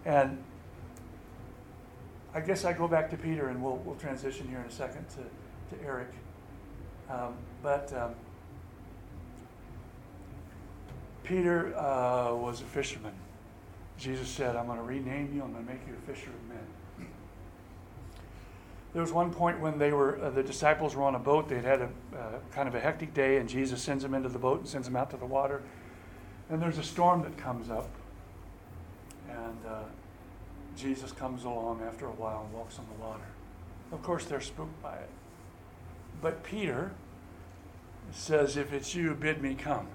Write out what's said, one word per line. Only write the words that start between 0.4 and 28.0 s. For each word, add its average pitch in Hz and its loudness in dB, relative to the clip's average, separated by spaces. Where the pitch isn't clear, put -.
I 160 0
guess 185 2
I 175 6
go 170 4
back 156 6
to 165 -4
Peter, 156 2
and 127 -2
we'll, 131 2
we'll - -6
transition 135 -4
here 127 -6
in 120 -6
a 117 -10
second - -6
to, - -10
to - -10
Eric. 127 -2
Um, 123 -4
but, 143 4
um, 120 -2
Peter, 175 6
uh, 123 6
was 120 0
a - -6
fisherman. 110 -2
Jesus 131 -2
said, 127 2
"I'm 120 0
gonna 117 -2
rename 139 -2
you. 143 0
I'm 117 -6
gonna 117 -6
make 127 -8
you 123 -8
a 113 -8
fisher - -8
of 117 -10
men." - -12
There 165 2
was 165 2
one 170 6
point 170 4
when 156 2
they 147 6
were, 139 6
uh, 143 2
the 135 4
disciples 147 6
were 139 4
on 135 6
a 123 2
boat. 143 8
They'd 123 2
had 131 8
a, 120 0
uh, 113 -4
kind 139 2
of 123 0
a 120 4
hectic 156 2
day, 135 8
and 120 4
Jesus 127 2
sends 139 2
them 135 0
into 131 2
the 127 0
boat 127 6
and - -6
sends 127 -2
them 127 2
out 135 4
to 131 -6
the 123 -6
water. 139 4
And 160 4
there's 165 4
a 156 0
storm 175 8
that - -4
comes 120 -4
up. 110 0